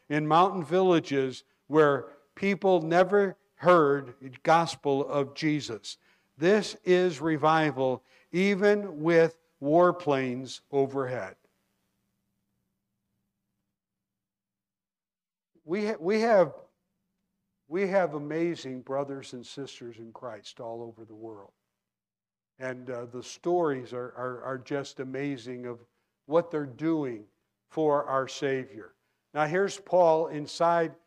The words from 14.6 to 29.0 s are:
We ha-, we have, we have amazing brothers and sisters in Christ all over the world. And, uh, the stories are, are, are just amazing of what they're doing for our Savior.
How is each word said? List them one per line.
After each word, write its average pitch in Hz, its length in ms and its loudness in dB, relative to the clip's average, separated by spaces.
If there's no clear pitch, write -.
We 202 220 -4
ha-, 214 120 -4
we 196 220 0
have, 202 320 4
we 185 180 -2
have 180 260 0
amazing 147 680 -6
brothers 139 500 -6
and 120 140 -14
sisters 123 500 -14
in 113 160 -18
Christ 110 480 -16
all 117 220 -10
over 113 240 -16
the 110 80 -20
world. 107 380 -18
And, 127 320 -10
uh, 123 160 -8
the 120 160 -12
stories 143 720 -4
are, 123 200 -10
are, 123 280 -8
are 131 160 -8
just 139 420 -8
amazing 131 640 -8
of 120 140 -10
what 170 240 2
they're 147 160 -4
doing 135 580 -4
for 147 340 2
our 131 240 -2
Savior. 131 640 -6